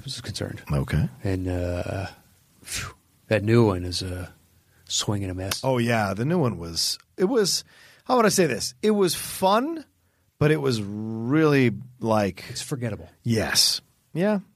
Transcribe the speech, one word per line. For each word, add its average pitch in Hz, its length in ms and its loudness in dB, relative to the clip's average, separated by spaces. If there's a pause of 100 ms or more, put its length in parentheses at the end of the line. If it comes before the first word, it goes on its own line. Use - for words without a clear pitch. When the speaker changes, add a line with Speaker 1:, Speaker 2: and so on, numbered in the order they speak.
Speaker 1:
was - 160 -10
concerned. - 500 -8
Speaker 2:
Okay. 76 380 0 (160)
Speaker 1:
And, 92 240 -2
uh, 90 580 -4 (560)
phew, - 320 -10 (340)
that 104 140 2
new 113 240 6
one 90 180 0
is 90 180 -6
a 90 300 -8 (540)
swing - 380 -4
and 92 60 -4
a 90 40 -6
miss. 92 300 -6
Speaker 2:
Oh, 131 140 2
yeah. 113 360 2
The 107 120 -4
new 175 120 0
one 113 200 0
was, 85 400 -4 (180)
it 190 80 0
was, 214 400 2 (400)
how 254 120 2
would 220 100 6
I - 20 6
say 180 180 4
this? 110 360 -4
It 214 100 4
was 196 220 2
fun, 262 680 0 (540)
but 147 140 4
it 156 80 0
was 123 220 0
really, 117 880 2 (280)
like, 107 500 0
Speaker 1:
It's 123 120 -10
forgettable. 113 460 -8 (140)
Speaker 2:
Yes. - 580 2 (320)
Yeah. 196 280 0 (160)